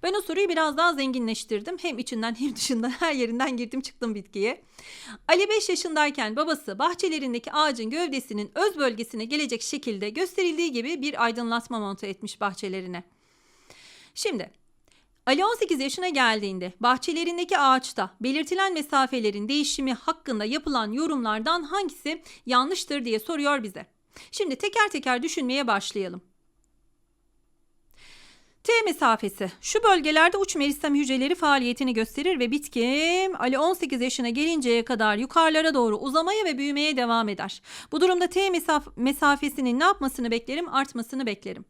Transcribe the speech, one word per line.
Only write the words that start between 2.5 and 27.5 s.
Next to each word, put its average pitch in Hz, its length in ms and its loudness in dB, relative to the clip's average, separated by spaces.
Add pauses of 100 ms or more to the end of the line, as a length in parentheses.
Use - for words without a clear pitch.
dışından 240 340 -2
her 311 240 -2
yerinden 247 440 0
girdim 247 240 -4
çıktım 226 340 -6
bitkiye. 202 480 -4 (640)
Ali 359 220 6
beş 427 200 2
yaşındayken 285 680 0
babası 285 440 -2
bahçelerindeki 302 720 -2
ağacın 269 380 0
gövdesinin 262 680 -4
öz 370 220 2
bölgesine 233 480 -2
gelecek 254 360 -2
şekilde 208 480 -6
gösterildiği 339 640 -2
gibi 254 300 -4
bir 285 220 -2
aydınlatma 233 560 -2
monte 202 280 -8
etmiş 196 340 -10
bahçelerine. 185 640 -6 (1120)
Şimdi 285 420 -4 (680)
Ali 294 200 4
on 453 100 4
sekiz 339 240 0
yaşına 277 300 -2
geldiğinde 208 680 0
bahçelerindeki 339 800 0
ağaçta 262 640 2
belirtilen 320 520 0
mesafelerin 254 760 0
değişimi 277 440 0
hakkında 226 520 -4
yapılan 247 460 -2
yorumlardan 262 720 -2
hangisi 330 600 -4 (220)
yanlıştır 269 600 0
diye 220 140 0
soruyor 285 440 0
bize. 190 220 -12 (460)
Şimdi 320 240 -2
teker 415 340 0
teker 254 340 -2
düşünmeye 269 440 -2
başlayalım. 196 540 -2 (2500)